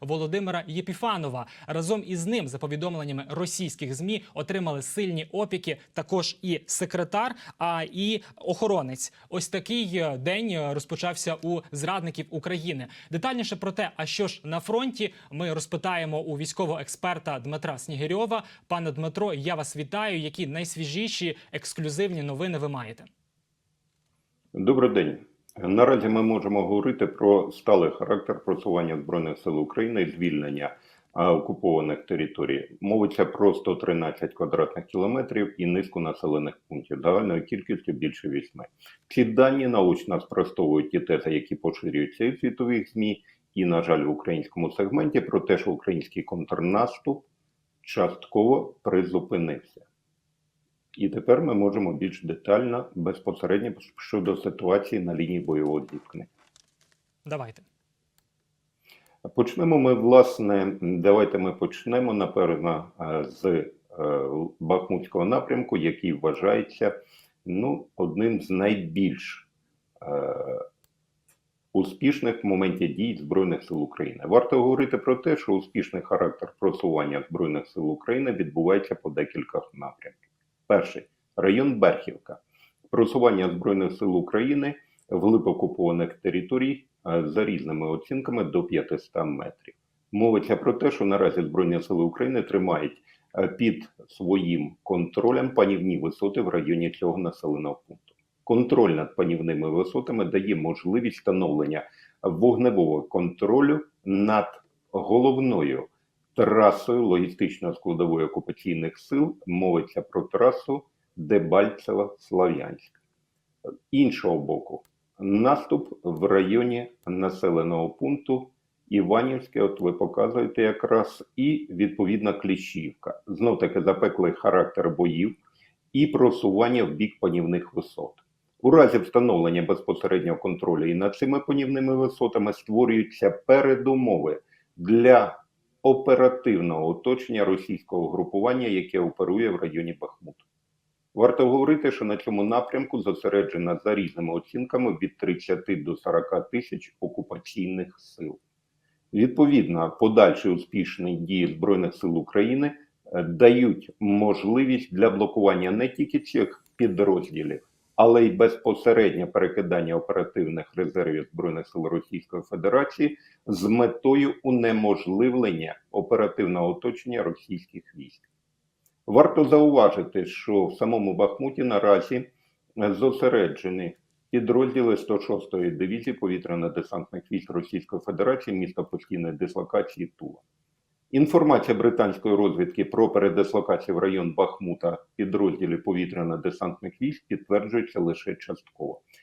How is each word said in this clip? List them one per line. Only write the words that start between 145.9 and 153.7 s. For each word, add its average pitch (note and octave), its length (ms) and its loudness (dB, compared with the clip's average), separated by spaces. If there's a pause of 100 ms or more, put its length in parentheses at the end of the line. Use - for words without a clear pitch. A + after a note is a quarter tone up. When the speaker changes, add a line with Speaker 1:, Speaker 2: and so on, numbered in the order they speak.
Speaker 2:
сорока E3+ 440 -2
тисяч - 600 -10
окупаційних F#2 1000 -8
сил. - 380 -14 (760)
Відповідно, G#2 880 2
подальші G#2+ 480 6
успішні F2+ 680 -4
дії E2+ 300 -2
Збройних F2+ 480 0
сил E2 240 -2
України, B2 540 0 (400)
е, F2+ 100 -2
дають A#2+ 680 6 (100)